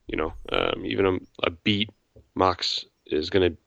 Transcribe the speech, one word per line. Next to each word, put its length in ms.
you 100
know? 160
Um, 340
even 200
a, 120
a 80
beat 380
Mox 520
is 240
gonna 220